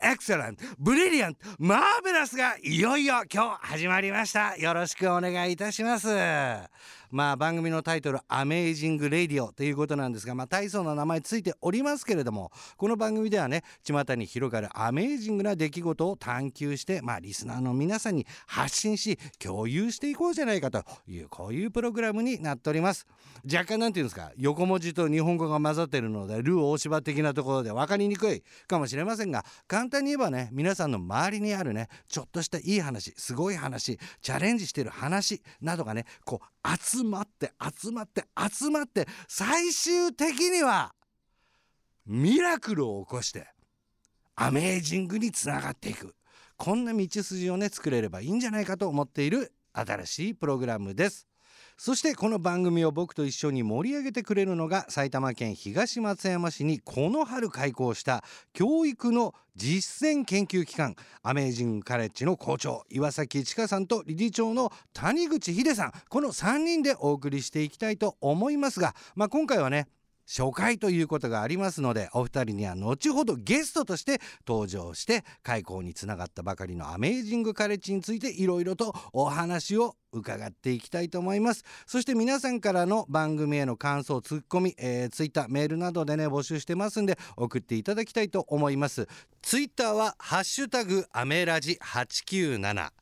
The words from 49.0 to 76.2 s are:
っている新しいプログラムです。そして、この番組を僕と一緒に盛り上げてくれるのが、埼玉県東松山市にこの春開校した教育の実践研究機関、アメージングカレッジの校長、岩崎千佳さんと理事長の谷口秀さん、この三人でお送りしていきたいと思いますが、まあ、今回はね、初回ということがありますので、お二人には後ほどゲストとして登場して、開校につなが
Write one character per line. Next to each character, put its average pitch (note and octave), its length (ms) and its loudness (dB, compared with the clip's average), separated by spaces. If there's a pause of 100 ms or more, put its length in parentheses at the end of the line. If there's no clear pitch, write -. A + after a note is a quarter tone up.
っ C3+ 60 -6
て C#3+ 180 0
い D3+ 40 0
る B3+ 220 0 (200)
新 G#2+ 340 -4
し F3+ 220 -4
い A3+ 80 -4
プ - 100 -4
ロ C#3 120 2
グ B2 80 -2
ラ A2+ 120 -2
ム G2 160 -6
で F3 160 2
す。 - 160 -14 (520)
そ B3+ 180 0
し - 60 -2
て、 D4+ 120 2
こ - 140 0
の A3 100 2
番 F3+ 240 0
組 E3+ 220 4
を D#3 80 4
僕 E3+ 220 -4
と D3+ 100 0
一 C#3 80 -2
緒 D3+ 180 -2
に B2+ 140 0
盛 B2+ 260 0
り C#4+ 60 -2
上 D4 80 -4
げ C4+ 80 -4
て A#3+ 100 -2
く G#3 120 0
れ G3 100 4
る F#3+ 100 0
の E3 140 0
が、 F#3+ 200 0
埼 C#3 220 0
玉 C3 220 0
県 A2 220 -4
東 F3+ 460 -2
松 G3+ 280 -2
山 F3 220 0
市 C#3+ 140 -4
に D3+ 140 2
こ D3 320 0
の D4+ 140 2
春 A#3 260 -4
開 C3+ 220 -2
校 A#2+ 220 0
し - 100 -10
た B2+ 180 0 (300)
教 D4+ 340 4
育 A#3+ 240 0
の A#3 240 2 (220)
実 D3+ 540 0
践 C#4+ 140 2
研 G3 200 2
究 F3+ 200 0
機 - 120 -12
関、 C#3 180 0 (280)
ア B2+ 120 0
メ C#3 140 2
ー B2 40 2
ジ A#2+ 120 0
ン A2 160 0
グ - 40 -8
カ B2+ 120 -2
レ A2+ 80 0
ッ G#2+ 80 -4
ジ - 120 -4
の F3 120 2
校 C#3 220 -2
長、 B2+ 320 -6
岩 C#3+ 200 0
崎 C#3 320 -2
千 - 120 -6
佳 A3 120 0
さ G3 140 0
ん F#3+ 60 -2
と G#3 200 0
理 D#3+ 80 -6
事 G#3+ 160 0
長 A3+ 240 0
の B3 160 0 (220)
谷 D4+ 360 0
口 A#3 260 -2
秀 C4+ 200 4
さ G3 120 -2
ん、 A#2 60 -6 (160)
こ B3+ 120 0
の C#4 120 0
三 C4 320 2
人 E4+ 180 2
で C4+ 120 4
お D3 180 2
送 C#3+ 180 -2
り C#3 120 0
し - 80 -8
て D3+ 120 0
い D3 80 -2
き - 80 -18
た A3 120 -2
い G#3+ 60 -2
と G#3 240 0
思 E3+ 300 2
い D4 80 2
ま C#4 120 2
す - 80 -4
が、 E3 160 2 (220)
ま G#3 100 2
あ、 - 20 2
今 D4+ 180 2
回 A#3+ 120 4
は C#3 120 4
ね、 D3 180 0 (360)
初 C3 280 -2
回 G#3+ 260 2
と G#3 100 0
い F3 140 4
う D3+ 60 0
こ D3+ 100 0
と B2+ 100 -4
が A2 140 0
あ A2+ 60 0
り E3+ 80 -2
ま F#3+ 160 0
す D3+ 100 -6
の B2 120 2
で、 G#2 180 -2
お B2 100 2
二 B2 220 -2
人 G#2+ 140 -2
に G#2 80 -2
は F2+ 100 -4
後 A#2+ 340 0
ほ C#4 140 2
ど A3 100 0
ゲ G3 300 2
ス - 80 -8
ト D4+ 120 0
と F#3 120 -4
し - 80 -8
て C#4 160 0 (260)
登 G#2+ 220 0
場 F2 260 -8
し - 100 -8
て、 A3+ 200 2 (180)
開 A2+ 220 -2
校 F#2 180 -8
に F2 120 -8
つ - 120 -10
な G#2 80 -4
が F2 120 -6